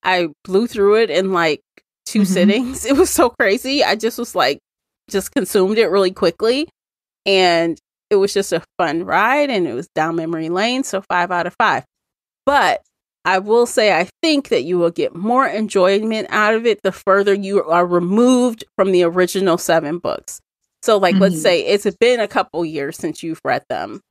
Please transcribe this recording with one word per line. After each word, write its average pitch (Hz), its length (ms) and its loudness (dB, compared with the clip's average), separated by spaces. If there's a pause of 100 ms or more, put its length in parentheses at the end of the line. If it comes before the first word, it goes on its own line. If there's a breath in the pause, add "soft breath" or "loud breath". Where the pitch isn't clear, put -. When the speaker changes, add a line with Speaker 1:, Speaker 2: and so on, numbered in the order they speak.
Speaker 1:
I 180 280 0 (120)
blew 196 240 0
through 208 360 2
it 208 80 -2
in, 190 220 0
like, 165 280 0 (440)
two 208 180 0
Speaker 2:
Mm-hmm. 185 100 0
Speaker 1:
sittings. 240 520 0
<laughs> 226 60 -4
It 277 60 4
was 349 140 2
so 285 200 2
crazy. 254 540 0
I 196 100 2
just 220 240 -4
was, 233 160 -10
like, 143 240 0 (500)
just 190 240 -4
consumed 196 460 0
it 220 80 4
really 185 240 2
quickly. 220 580 -2 (580)
And 175 520 2 (320)
it 208 60 2
was 196 180 2
just 196 180 -2
a 160 100 -2 (140)
fun 165 280 -2
ride, 247 460 0
and 190 180 0
it 110 60 -6
was 139 200 -10
down 165 220 -2
memory 160 320 -6
lane, 226 360 -2
so 190 240 -6
five 175 220 -2
out 175 160 -2
of 170 120 -10
five. 160 260 0 (600)
But 262 380 2 (420)
I 190 140 0
will 220 280 2
say 214 320 0
I 185 100 -2 (140)
think 302 260 0
that 143 160 0
you 175 140 -2
will 170 120 2
get 160 240 -4
more 233 320 0
enjoyment 202 840 0
out 214 240 0
of 233 120 -2
it 220 160 0
the 190 100 -2
further 196 420 2
you 196 300 -2
are 175 220 2
removed 226 800 2 (120)
from 196 160 0
the 180 120 4
original 180 540 0
seven 165 400 -2
books. - 420 -8 (420)
So, 214 160 2
like, 190 160 2
let's 185 220 4
Speaker 2:
Mm-hmm. 156 60 -6
Speaker 1:
say 170 220 2
it's 202 220 0 (140)
been 247 200 2
a 208 80 -2
couple 175 380 -4
years 147 320 -8
since - 240 -8
you've 160 220 -10
read 127 260 -2
them 107 300 -8 (100)